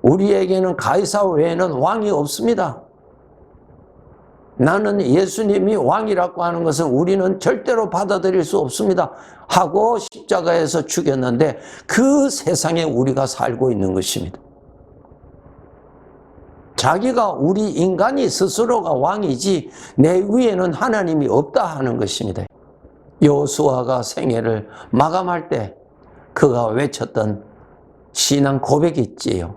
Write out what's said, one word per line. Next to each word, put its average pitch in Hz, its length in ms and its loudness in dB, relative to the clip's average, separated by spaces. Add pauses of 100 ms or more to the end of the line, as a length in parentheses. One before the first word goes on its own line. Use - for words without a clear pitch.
우리에게는 190 760 2
가이사 202 480 0
외에는 170 480 0
왕이 202 360 -2
없습니다. 175 720 -2 (1700)
나는 202 460 0
예수님이 196 760 2
왕이라고 180 680 0
하는 170 200 -2
것은 160 220 0
우리는 185 540 0
절대로 233 500 0
받아들일 180 560 0
수 196 120 -2
없습니다 185 540 -2 (360)
하고 196 520 2
십자가에서 170 840 -2
죽였는데 135 760 0 (260)
그 269 440 4
세상에 165 540 -2
우리가 131 440 0
살고 120 420 -2
있는 95 240 0
것입니다. - 460 -4 (2500)
자기가 208 540 0
우리 185 380 0
인간이 190 600 0
스스로가 202 640 0
왕이지 175 760 -2 (260)
내 170 260 4
위에는 202 520 0
하나님이 175 560 0
없다 147 360 2
하는 135 320 -4
것입니다. 98 460 -4 (800)
여호수아가 135 840 2
생애를 113 640 -2 (240)
마감할 165 560 0
때 110 280 -6 (580)
그가 120 340 2
외쳤던 110 800 -2 (640)
신앙 139 480 0
고백이 151 400 2
있지요. 98 580 -4